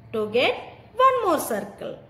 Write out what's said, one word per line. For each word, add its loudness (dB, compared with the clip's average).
to -2
get 2
one 6
more 2
circle. -8